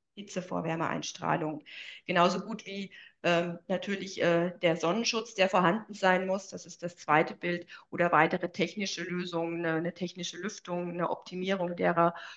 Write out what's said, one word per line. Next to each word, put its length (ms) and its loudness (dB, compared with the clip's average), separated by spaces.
Hitze, 280 -8
vor 240 -4
Wärmeeinstrahlung. 960 -2
Genauso 360 4
gut 240 -10
wie, 260 -8
ähm, 360 2
natürlich, 520 -2
äh, 300 4
der 140 4
Sonnenschutz, 600 0
der 120 4
vorhanden 460 2
sein 340 2
muss, 220 -2
das 160 -14
ist 180 -14
das 140 -10
zweite 360 4
Bild, 320 -4
oder 200 2
weitere 380 4
technische 540 -4
Lösungen, 600 -4
eine, 120 2
eine 160 -2
technische 440 -8
Lüftung, 520 -6
eine 200 -2
Optimierung 680 -4
derer 360 4